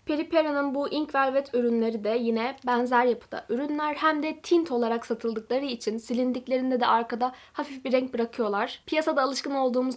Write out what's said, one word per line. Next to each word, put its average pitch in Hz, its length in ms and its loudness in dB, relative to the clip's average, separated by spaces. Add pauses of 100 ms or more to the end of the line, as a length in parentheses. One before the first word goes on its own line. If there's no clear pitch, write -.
Peri 320 220 -2
Pera'nın 294 460 2
bu 285 140 -2
Ink 302 260 -4
Velvet 269 400 0
ürünleri 226 500 2
de 220 160 0
yine 233 360 0 (100)
benzer 247 380 2
yapıda - 440 -2
ürünler. 294 460 -2
Hem 302 280 0
de 311 180 -4
tint 330 320 2
olarak 233 340 0
satıldıkları 226 580 -2
için 233 340 -4
silindiklerinde 254 800 0
de 240 60 2
arkada 233 460 2 (200)
hafif - 320 -8
bir 247 80 -2
renk 254 220 0
bırakıyorlar. 233 720 -2
Piyasada 311 360 2
alışkın 269 320 -2
olduğumuz 254 420 0